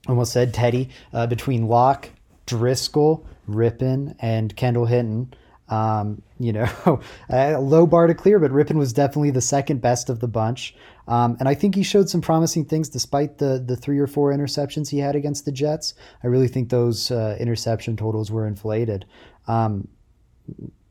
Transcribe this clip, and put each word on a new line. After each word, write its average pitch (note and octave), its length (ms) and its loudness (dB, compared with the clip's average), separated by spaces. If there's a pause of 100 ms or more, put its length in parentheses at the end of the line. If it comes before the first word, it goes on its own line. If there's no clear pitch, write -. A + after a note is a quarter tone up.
almost A#2+ 240 0
said B2 220 0
Teddy, B2 360 0 (240)
uh, A#2 140 -2
between A#2 400 -2
Locke, B2 420 2 (360)
Driscoll, C3+ 840 0 (200)
Rippon, C3 720 -2
and A2 360 -2
Kendall A#2+ 300 0
Hinton. A#2+ 480 -2 (360)
Um, G#2+ 540 -2 (160)
you A#2 120 -2
know, G#2+ 160 -2 (480)
<laughs> - 140 -20
a C3+ 300 2
low D3+ 260 6
bar E3+ 220 6
to E3 80 4
clear, G3+ 240 4
but D3 120 4
Rippon D3+ 260 2
was C#3 140 0
definitely C#3+ 380 2
the C3 100 0
second C#3 420 0
best B2 280 0
of A#2+ 100 -4
the A#2+ 80 -4
bunch. A2+ 480 -4 (320)
Um, A#2+ 320 2
and C3 80 0
I C#3 60 4
think F#3 220 0
he G3 80 2
showed G3 260 4
some E3+ 120 0
promising D#3+ 440 2
things D#3 240 -2
despite C#3+ 480 -4
the, C3 260 0
the B2 120 -2
three C#3+ 240 -2
or C#3+ 80 2
four C#3+ 260 0
interceptions C#3+ 560 -4
he C#3+ 80 -2
had C#3+ 180 -2
against D3 300 -4
the D3 60 -4
Jets. D3 420 -4 (300)
I B2 40 -2
really B2+ 200 4
think B2 220 -2
those, A#2+ 420 0
uh, A2 280 -2
interception A#2 560 -2
totals G#2+ 360 -4
were A2 160 -2
inflated. G#2+ 580 -4 (420)
Um, A2 400 0 (1040)